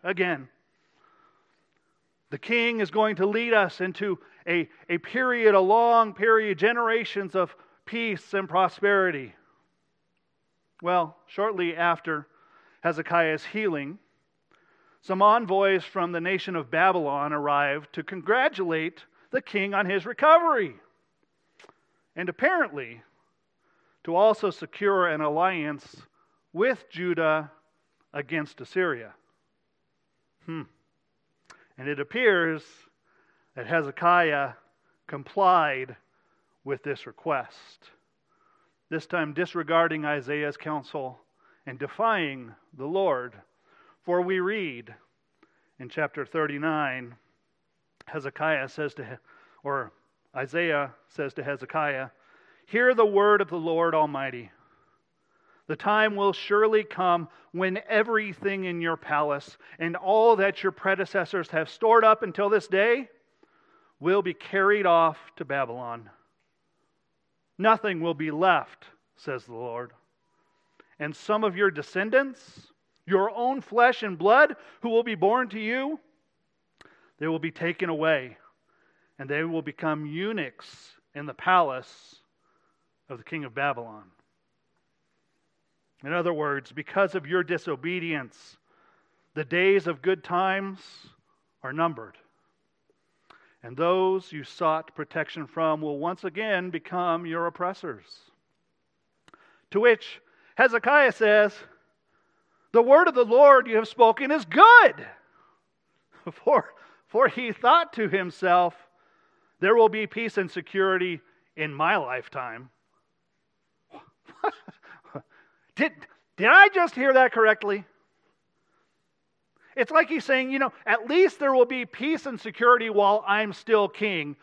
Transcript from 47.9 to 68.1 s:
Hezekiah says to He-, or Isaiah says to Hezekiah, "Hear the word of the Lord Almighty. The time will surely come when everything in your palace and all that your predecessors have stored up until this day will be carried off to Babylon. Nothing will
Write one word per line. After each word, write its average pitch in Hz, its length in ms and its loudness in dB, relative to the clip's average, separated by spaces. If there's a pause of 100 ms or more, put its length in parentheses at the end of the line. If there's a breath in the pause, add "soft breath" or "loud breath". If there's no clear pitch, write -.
Hezekiah 143 600 -6
says 147 280 -10
to 131 100 -16
He-, 117 100 -18 (480 soft breath)
or 139 300 -6 (420)
Isaiah 143 580 -4 (140)
says 139 280 -10
to 139 80 -10
Hezekiah, 139 640 -6 (560 soft breath)
"Hear 247 280 2
the 226 120 4
word 208 360 4
of 175 80 -4
the 175 60 -8
Lord 165 400 -2
Almighty. 135 560 -4 (1160 soft breath)
The 156 100 -8
time 214 400 0
will 202 160 0
surely 214 500 0
come 175 460 -2 (240 soft breath)
when 185 340 -4
everything 208 800 -4
in 170 160 -8
your 165 160 -4
palace 147 600 -6 (220 loud breath)
and 170 160 -6
all 220 400 4
that 196 260 0
your 190 120 -2
predecessors 190 800 -4
have 160 180 -4
stored 226 340 4
up 214 180 6
until 202 280 -2
this 208 180 0
day 226 400 0 (920 soft breath)
will 190 200 0
be 170 120 -8
carried 196 520 0
off 165 320 4 (200)
to 160 80 -12
Babylon. 120 640 -8 (1500)
Nothing 208 440 0
will 170 120 -4